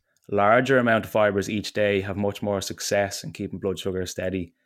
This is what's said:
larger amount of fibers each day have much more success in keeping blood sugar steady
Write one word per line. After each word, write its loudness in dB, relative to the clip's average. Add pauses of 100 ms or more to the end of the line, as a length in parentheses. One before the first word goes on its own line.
(300)
larger 4
amount 2
of -14
fibers 2
each -4
day 2
have -6
much -2
more -2
success -2
in -10
keeping -8
blood -4
sugar -4
steady -6 (120)